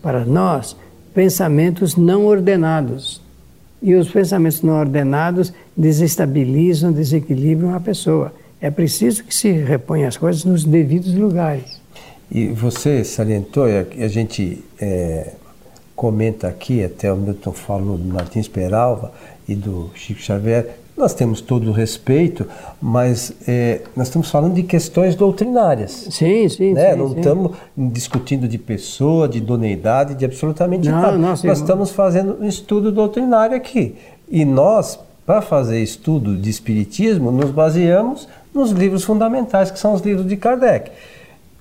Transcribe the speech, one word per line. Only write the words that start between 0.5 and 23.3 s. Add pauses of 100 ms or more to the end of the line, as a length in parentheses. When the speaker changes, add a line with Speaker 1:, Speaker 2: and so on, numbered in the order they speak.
Speaker 1:
pensamentos
não
ordenados. (640)
E
os
pensamentos
não
ordenados (240)
desestabilizam,
desequilibram
a
pessoa. (260)
É
preciso
que
se
reponha
as
coisas
nos
devidos
lugares. (520)
Speaker 2:
E
você
salientou,
e
a,
a
gente, (180)
é, (640)
comenta
aqui,
até
o
Milton
falou
do
Martins
Peralva (360)
e
do
Chico
Xavier, (180)
nós
temos
todo
o
respeito, (360)
mas, (160)